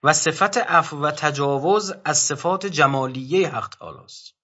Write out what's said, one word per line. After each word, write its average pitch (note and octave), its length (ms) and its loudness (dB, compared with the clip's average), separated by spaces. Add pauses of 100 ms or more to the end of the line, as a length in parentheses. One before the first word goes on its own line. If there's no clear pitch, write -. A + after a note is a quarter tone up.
و D#3 100 4
صفت D#3+ 440 0
عفو D#3+ 440 2
و D3 100 0
تجاوز D3 800 0 (120)
از D3+ 120 0
صفات F3+ 480 0
جمالیه C#3 840 0
حق C#3 180 -6
تعالی - 380 -16
است. - 280 -20 (100)